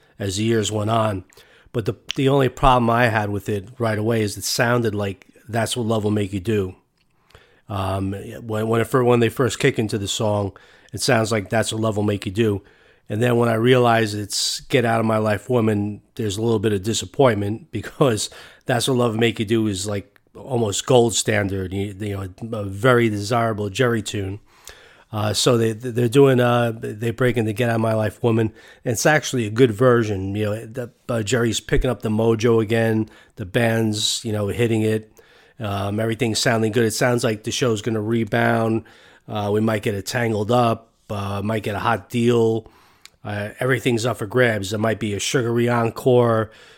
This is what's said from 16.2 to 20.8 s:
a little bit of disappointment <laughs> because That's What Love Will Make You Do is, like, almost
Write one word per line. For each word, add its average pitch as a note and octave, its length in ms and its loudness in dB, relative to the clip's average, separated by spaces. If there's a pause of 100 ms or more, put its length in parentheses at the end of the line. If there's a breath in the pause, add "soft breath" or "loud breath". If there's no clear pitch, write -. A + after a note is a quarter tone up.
a A2 60 -4
little A2+ 160 2
bit G#2 140 0
of G2 100 -2
disappointment G#2 840 0
<laughs> - 40 -20
because A2 560 -2 (380 loud breath)
That's A#2+ 220 0
What C3+ 80 2
Love A#2+ 160 2
Will A2 80 -2
Make A#2 180 2
You A2 80 -2
Do A2 220 2
is, G2 180 -4
like, G2+ 320 -8 (160)
almost A#2 500 -4